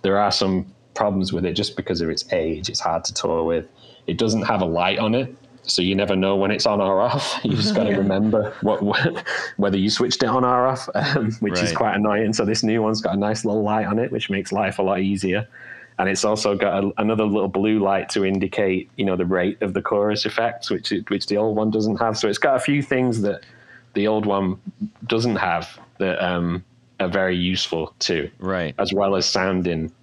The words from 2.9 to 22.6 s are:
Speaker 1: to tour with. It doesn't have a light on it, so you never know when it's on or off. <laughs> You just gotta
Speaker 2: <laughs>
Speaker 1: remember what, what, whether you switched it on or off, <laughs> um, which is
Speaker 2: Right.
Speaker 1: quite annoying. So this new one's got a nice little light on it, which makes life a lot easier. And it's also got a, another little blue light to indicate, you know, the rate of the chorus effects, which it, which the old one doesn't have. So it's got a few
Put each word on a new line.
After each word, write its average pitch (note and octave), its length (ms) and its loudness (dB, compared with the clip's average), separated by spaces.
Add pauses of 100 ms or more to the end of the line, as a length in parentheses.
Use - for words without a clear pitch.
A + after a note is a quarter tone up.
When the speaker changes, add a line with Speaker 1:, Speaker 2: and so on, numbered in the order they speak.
Speaker 1:
to - 80 -6
tour E2 300 0
with. E2 240 -2 (400)
It D3 100 -2
doesn't A2+ 260 2
have G#2 180 0
a F2+ 40 2
light F2 340 0
on A2 160 0
it, B2+ 180 -2 (300)
so - 180 -2
you F#2+ 140 2
never G2 200 2
know F#2+ 200 2
when G2 160 2
it's - 140 -2
on G#2 160 2
or F#2+ 200 2
off. B2 380 -2
<laughs> - 60 -12
You G2+ 100 0
just G#2+ 200 0
gotta G#2 220 2
Speaker 2:
<laughs> - 0 -
Speaker 1:
remember G#2 640 2
what, G#2 220 2
what, G2+ 420 0 (320)
whether G2 200 2
you F#2+ 120 2
switched A#2+ 340 0
it B2 40 2
on B2+ 160 2
or B2 240 4
off, C3 240 -4
<laughs> - 40 -6
um, C#3 440 0
which G2+ 140 0
is F2+ 160 2
Speaker 2:
Right. E2 60 -2
Speaker 1:
quite G#2+ 200 0
annoying. G#2+ 380 2
So A2 120 0
this A2 180 0
new A2 180 2
one's A2 200 2
got F#2+ 140 -2
a - 40 0
nice G#2+ 260 -2
little G#2+ 180 0
light G#2+ 220 0
on G2+ 140 -2
it, B2 120 -2
which - 180 -4
makes G2 220 -4
life G2 280 -2
a - 40 2
lot F#2+ 160 2
easier. G2 480 0 (520)
And F#2+ 100 2
it's F#2+ 160 -2
also G#2+ 300 2
got G2 280 2
a, G2+ 160 0
another G#2+ 260 2
little G2+ 220 2
blue G#2 320 2
light G2 300 2
to G2+ 160 0
indicate, F#2+ 720 0
you G2 80 0
know, F#2+ 100 2
the F2+ 100 2
rate F2+ 360 0
of F#2+ 120 -2
the G2 80 0
chorus G#2 440 0
effects, A2+ 440 -2
which F#2 220 -4
it, F#2+ 180 -4
which G2 180 -2
the G2+ 100 0
old G#2+ 200 0
one G#2+ 140 2
doesn't G#2+ 260 0
have. A2+ 200 0
So A2+ 120 0
it's G#2 80 -2
got C#3 180 2
a B2+ 40 0
few C#3+ 240 0